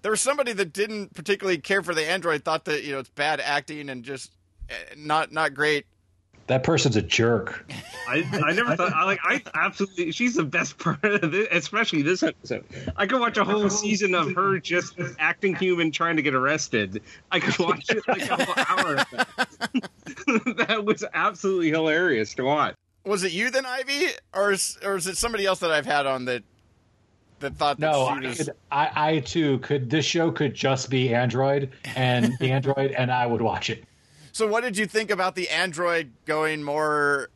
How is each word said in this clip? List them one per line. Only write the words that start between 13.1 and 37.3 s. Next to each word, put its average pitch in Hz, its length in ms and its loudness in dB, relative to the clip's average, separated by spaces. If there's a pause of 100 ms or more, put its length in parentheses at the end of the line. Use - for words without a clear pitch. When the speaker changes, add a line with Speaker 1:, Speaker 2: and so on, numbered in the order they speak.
Speaker 3:
watch 233 180 0
a 196 60 4
whole 208 260 2
season 208 460 0
of 160 180 2
her 190 240 2
just 170 400 -2 (220)
acting 170 340 0
human 170 380 2
trying 165 240 0
to 151 60 2
get 139 120 2
arrested. 127 680 0 (280)
I 180 80 2
could - 260 0
watch 160 260 -2
it, 214 180 0
like, 202 200 -2
a - 160 0
whole 185 100 -4 (300)
hour 175 120 -2
of 269 160 2
that. - 360 -2 (380)
<laughs> - 40 -14 (800)
That 214 160 0
was 214 200 0 (100)
absolutely 175 560 0
hilarious 156 640 2
to 131 100 -4
watch. 135 300 2 (300)
Speaker 1:
Was 196 200 0
it 180 80 -2
you 220 180 -2
then, 262 160 0
Ivy? 262 420 -2 (260)
Or 202 180 2
is, - 320 -2
or 196 120 0
is 170 100 -4
it 185 100 -4
somebody 220 300 -2
else 185 140 2
that 170 100 2
I've 147 160 2
had 143 200 2
on 131 200 0
that, 123 160 -2 (1000)
that 143 160 -6
thought 147 240 0
that 156 120 2
Speaker 2:
No, 135 140 4
Speaker 1:
she 131 200 -2
Speaker 2:
I - 20 -4
Speaker 1:
was 117 100 -6
Speaker 2:
could, 147 120 -2 (200)
I, 147 200 2 (220)
I 160 80 2
too 143 400 0
could, 131 300 -2
this 147 140 2
show 165 260 2
could 151 240 0
just 131 360 0
be 127 240 2
Android 135 560 2 (260)
and 123 420 2
the 131 140 0
Android, 135 400 0
and 127 180 0
I 123 160 2
would 117 140 0
watch 104 300 0
it. - 140 -8 (480)
Speaker 1:
So 220 140 0
what 220 160 0
did 233 160 -4
you 214 80 0
think 214 240 -2
about 185 240 0
the 180 140 -4
android 165 640 0 (140)
going 156 360 0
more 147 720 2